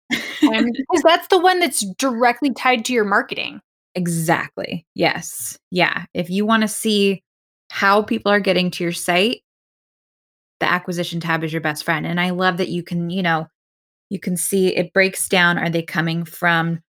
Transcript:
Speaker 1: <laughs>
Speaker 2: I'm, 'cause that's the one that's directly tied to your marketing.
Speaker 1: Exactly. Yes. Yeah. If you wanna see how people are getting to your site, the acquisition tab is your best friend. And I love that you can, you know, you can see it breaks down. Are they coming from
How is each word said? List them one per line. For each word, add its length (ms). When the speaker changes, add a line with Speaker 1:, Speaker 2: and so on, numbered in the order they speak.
Speaker 1:
<laughs> 100
Speaker 2:
I'm, 220
'cause 120
that's 240
the 120
one 200
that's 240
directly 580
tied 320
to 80
your 120
marketing. 560
Speaker 1:
Exactly. 880
Yes. 600
Yeah. 420
If 160
you 160
wanna 240
see 540
how 320
people 280
are 80
getting 320
to 120
your 100
site, 480
the 120
acquisition 480
tab 240
is 100
your 80
best 220
friend. 220
And 140
I 120
love 260
that 120
you 140
can, 260
you 140
know, 240
you 100
can 180
see 380
it 180
breaks 360
down. 280
Are 120
they 140
coming 420
from 560